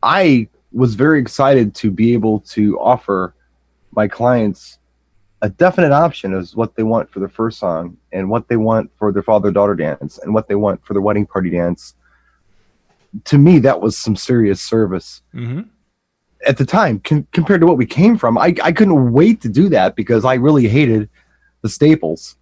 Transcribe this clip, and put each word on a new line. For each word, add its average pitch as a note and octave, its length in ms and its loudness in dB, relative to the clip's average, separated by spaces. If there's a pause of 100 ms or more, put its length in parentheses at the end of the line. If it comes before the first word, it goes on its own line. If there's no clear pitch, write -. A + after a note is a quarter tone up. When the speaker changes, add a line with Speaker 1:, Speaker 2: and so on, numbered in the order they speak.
Speaker 1:
I C#3+ 460 2 (240)
was A#2+ 220 0
very C#3+ 260 2
excited C3 560 0
to G#2+ 140 -2
be A2 240 0
able G#2+ 260 0
to - 380 -2
offer G2 560 -2 (600)
my G#2+ 120 0
clients A2+ 720 -2 (640)
a G#2+ 60 -4
definite E3+ 440 2
option C#3+ 420 0
as F2+ 220 -8
what A2+ 180 -4
they A2 80 -6
want A2 280 -2
for G2 100 -12
their F#2+ 80 -6
first A2+ 300 -6
song F2 380 -6 (160)
and F#2 160 -6
what A2+ 200 -4
they A#2+ 80 -2
want A2 420 -2
for G#2 140 -2
their G2 100 -4
father-daughter G2+ 520 0
dance D2+ 440 -8
and - 160 -8
what A2 140 -2
they G2+ 80 -4
want G2+ 280 -4
for G2+ 100 -10
their G2 80 -2
wedding G#2 240 -2
party F#2 240 -6
dance. F2 440 -6 (1300)
To C#3+ 140 2
me, D#3+ 220 6
that A2 200 2
was A2+ 160 -2
some G#2 200 -4
serious G#2+ 440 0
service. G2+ 640 -4 (120)
Speaker 2:
Mm-hmm. B2 280 -10 (840)
Speaker 1:
At C#3 100 0
the C3+ 80 -2
time, D3+ 360 0
com-, D3+ 320 -2
compared F3 280 0
to E3 60 4
what F3 100 4
we B2+ 100 -2
came G#3 300 2
from, A#2 220 0
I, C3+ 240 2
I E3+ 100 0
couldn't D3+ 400 2
wait F#3+ 300 4
to A#2+ 60 -6
do D3 220 2
that F#2+ 260 0
because A2 280 0
I C3 100 2
really C3 340 2
hated A2+ 400 0 (540)
the A2 60 -6
staples C#3+ 720 0